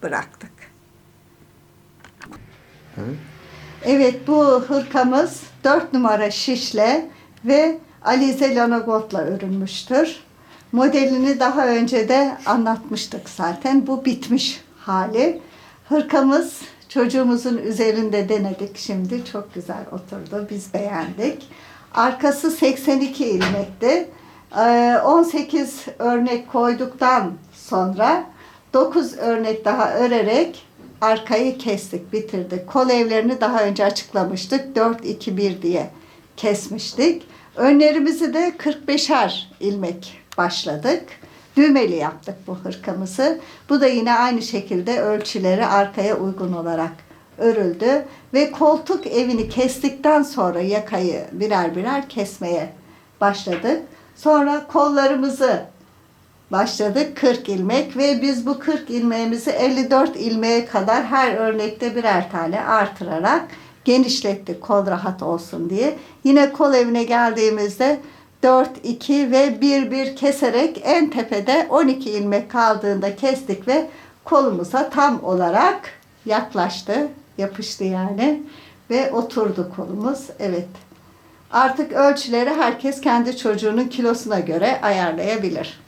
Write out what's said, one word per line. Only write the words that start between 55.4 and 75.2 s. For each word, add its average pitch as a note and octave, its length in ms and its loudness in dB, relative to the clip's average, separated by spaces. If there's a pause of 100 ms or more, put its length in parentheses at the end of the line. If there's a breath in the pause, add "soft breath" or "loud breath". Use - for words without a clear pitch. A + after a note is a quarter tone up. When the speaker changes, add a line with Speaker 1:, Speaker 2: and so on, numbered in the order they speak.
Speaker 1:
başladık, G#3+ 640 0
kırk B3 320 0
ilmek G#3 480 -2
ve C#4 240 2
biz B3+ 240 -2
bu C#4 140 -2
kırk D4+ 300 -4
ilmeğimizi A#3 640 -2
elli C4 400 2
dört C4+ 240 4
ilmeğe A3+ 500 0
kadar A3 400 0
her B3 300 0
örnekte A3 600 -2
birer G3+ 360 0
tane E3+ 300 -4
artırarak G3 840 0 (380 loud breath)
genişlettik A#3+ 760 0
kol G3+ 240 2
rahat F#3 380 -4
olsun E3+ 460 -6
diye. B3 280 0 (260 loud breath)
Yine C#4 300 6
kol C#4+ 200 4
evine A#3+ 300 2
geldiğimizde A3+ 960 2 (440 loud breath)
dört, B3+ 280 6 (120)
iki C4 480 0
ve C4 300 2
bir C#4 300 2
bir C4+ 240 -4
keserek C#4 680 0
en D4+ 260 2
tepede B3+ 600 0
on G#3+ 180 4
iki C4 220 -2
ilmek G3+ 420 -2
kaldığında G3+ 640 0
kestik C4 520 -2
ve D#4 220 0 (340 loud breath)
kolumuza B3+ 680 0
tam C#4 340 2